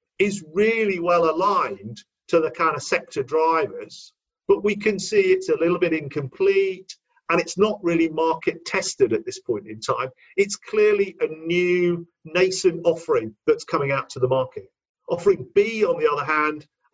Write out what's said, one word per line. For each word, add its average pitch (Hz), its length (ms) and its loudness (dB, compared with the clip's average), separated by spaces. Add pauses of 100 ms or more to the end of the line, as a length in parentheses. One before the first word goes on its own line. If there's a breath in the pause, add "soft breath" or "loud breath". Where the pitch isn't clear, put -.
(180)
is 196 260 -2 (100)
really 208 460 0
well 170 300 2
aligned 147 680 -2 (280)
to 170 120 4
the 156 100 0
kind 160 240 -2
of 139 80 -8
sector - 400 -4
drivers, 143 920 -2 (360)
but 202 160 2
we 202 120 0
can 202 220 -2
see 208 220 0
it's 185 280 2
a 156 100 0
little 170 200 2
bit 170 140 0
incomplete 185 1000 -2 (360)
and 170 100 2
it's 170 160 -8
not 208 260 2
really 165 260 2
market 160 560 -2
tested 131 480 0
at 107 120 -2
this - 160 -12
point 107 260 -6
in 110 140 -14
time. 127 300 -4 (260 soft breath)
It's 202 200 0
clearly 208 640 0
a 156 60 0
new 175 800 0 (180)
nascent 180 600 0
offering 131 500 0 (120)
that's 214 180 2
coming 139 280 -2
out 135 180 -4
to 131 100 -14
the 127 80 2
market. 127 420 -2 (380)
Offering 170 460 0
B, 214 300 2
on 170 140 2
the 151 120 4
other 143 140 -2
hand, 151 420 -2 (280)